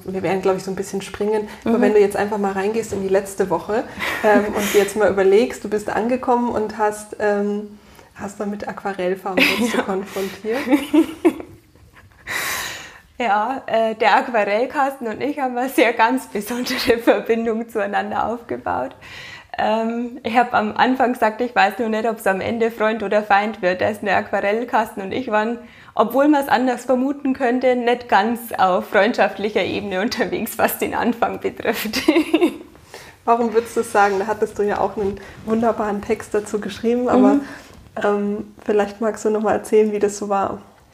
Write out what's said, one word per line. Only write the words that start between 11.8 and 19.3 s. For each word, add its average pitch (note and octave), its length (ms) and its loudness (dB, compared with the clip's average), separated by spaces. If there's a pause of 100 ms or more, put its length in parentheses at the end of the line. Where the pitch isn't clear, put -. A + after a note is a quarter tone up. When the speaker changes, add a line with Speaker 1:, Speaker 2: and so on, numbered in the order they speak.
Speaker 2:
Ja, A3+ 480 0
äh, A3 280 2
der G#3+ 220 4
Aquarellkasten C4 920 0
und G#3+ 160 -6
ich D4 160 -2
haben B3+ 180 -2
eine B3+ 120 0
sehr A#3+ 240 4
ganz A#3+ 340 2
besondere A#3+ 720 -2
<laughs> A#3 60 -8
Verbindung A3+ 640 2
zueinander G3+ 580 -2
aufgebaut. A#3+ 680 -4 (640)